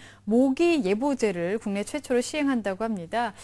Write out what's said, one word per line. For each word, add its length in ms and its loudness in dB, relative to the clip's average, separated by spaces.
모기 600 4
예보제를 760 0
국내 240 -4
최초로 380 -2
시행한다고 640 -2
합니다. 480 -4